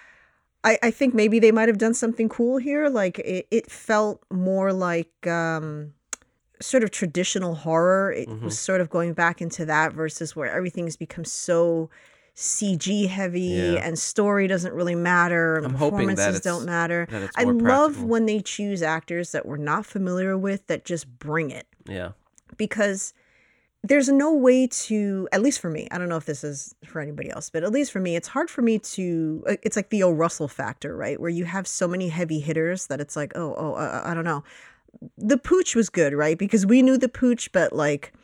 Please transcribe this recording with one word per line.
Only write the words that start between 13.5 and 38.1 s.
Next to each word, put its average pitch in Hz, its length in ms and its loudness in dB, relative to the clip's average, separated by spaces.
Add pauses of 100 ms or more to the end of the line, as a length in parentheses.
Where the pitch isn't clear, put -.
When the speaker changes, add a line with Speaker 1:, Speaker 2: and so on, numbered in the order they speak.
Speaker 1:
and 165 140 -4
story 202 480 2
doesn't 185 260 -2
really 175 220 -2
matter 175 600 2
and 151 100 -2
Speaker 2:
I'm 131 80 -2
hoping 151 320 2
that 190 80 0
Speaker 1:
performances 196 220 2
Speaker 2:
it's, - 80 -6
Speaker 1:
don't 175 200 -2
matter. 170 460 -2
Speaker 2:
that 104 120 -6
it's 98 140 -8
Speaker 1:
I 247 80 0
Speaker 2:
more 247 100 2
Speaker 1:
love 262 380 4
Speaker 2:
practical. 247 160 -6
Speaker 1:
when 226 180 2
they 214 140 0
choose 202 420 -6
actors 165 500 -4
that 156 140 -4
we're 147 100 -8
not 151 280 -2
familiar 190 540 -2
with 196 300 -4
that 156 160 -4
just 143 340 -8
bring 151 320 -4
it. - 160 -14 (200)
Speaker 2:
Yeah. 95 260 -8 (440)
Speaker 1:
Because 202 560 -2 (720)
there's 269 260 4
no 285 240 4
way 254 360 6
to, 202 640 -2
at 196 100 2
least 277 180 2
for 180 80 -6
me, 151 220 -6
I 175 80 -6
don't 180 100 -4
know 170 80 -2
if 156 80 -6
this 151 200 -6
is 143 300 -10 (120)
for 160 140 -10
anybody 143 300 -10
else, - 200 -12
but 165 140 -4
at 208 80 0
least 277 200 2
for 190 80 -2
me, 180 160 0
it's 170 120 -6
hard 330 200 -2
for - 140 -4
me 226 160 4
to, 165 680 -4
uh, 180 160 0
it's 214 140 -2
like 196 140 -2
the 202 140 2
O 180 60 6
Russell 160 380 0
factor, 120 480 -8
right? - 240 -6
Where 170 100 -4
you 170 140 -4
have 180 220 -6
so - 220 -2
many 180 200 -4
heavy 160 320 -2
hitters 160 460 -2
that 135 140 -6
it's 147 160 -10
like, 147 180 -6
"Oh, 156 240 -6
oh, 151 160 -4
uh, - 320 -4
I 170 80 -4
don't 165 100 -4
know." 156 180 -2 (760)
The 220 180 2
Pooch 349 380 2
was 226 160 2
good, 143 240 2
right? 151 240 2
Because 196 260 2
we 240 160 8
knew 262 160 6
the 254 120 2
Pooch, 247 440 0
but, 175 200 2
like, 147 400 -2 (120)